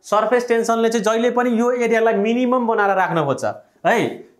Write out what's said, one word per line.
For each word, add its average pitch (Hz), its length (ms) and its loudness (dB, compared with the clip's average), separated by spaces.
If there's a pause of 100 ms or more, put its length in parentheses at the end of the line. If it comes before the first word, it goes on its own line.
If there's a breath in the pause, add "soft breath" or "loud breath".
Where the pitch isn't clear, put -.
सर्फेस 220 460 0
टेन्सनले 226 420 0
चाहिँ 220 140 -2
जहिले 226 280 0
पनि 240 280 0
यो 240 120 0
एरियालाई 226 420 0
मिनिमम 240 540 0
बनाएर 208 240 0
राख्न 170 340 0
खोज्छ 131 200 -2 (400 soft breath)
है। 202 440 -2 (100)